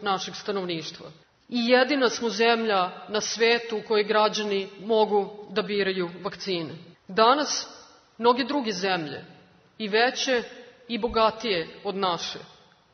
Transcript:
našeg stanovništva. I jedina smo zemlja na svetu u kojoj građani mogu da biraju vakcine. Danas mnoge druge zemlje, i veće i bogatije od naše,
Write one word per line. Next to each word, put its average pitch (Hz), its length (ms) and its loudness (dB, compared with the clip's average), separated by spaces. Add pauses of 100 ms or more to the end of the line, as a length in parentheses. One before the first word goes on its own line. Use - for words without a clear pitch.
našeg 190 340 -4
stanovništva. 180 720 -6 (440)
I 233 180 -2
jedina 254 420 4
smo 226 200 -2
zemlja 220 600 2 (200)
na 208 120 -2
svetu 233 560 0
u 208 100 -10
kojoj 214 160 2
građani 208 640 0 (180)
mogu 208 440 2 (200)
da 202 120 -2
biraju 190 480 -2 (140)
vakcine. 180 500 -6 (340)
Danas 240 600 4 (500)
mnoge 247 260 4
druge 254 280 -2
zemlje, 180 540 -4 (520)
i 220 100 -6
veće 240 560 2 (440)
i 233 100 -4
bogatije 214 680 0 (160)
od 196 120 -4
naše, 185 440 -2 (540)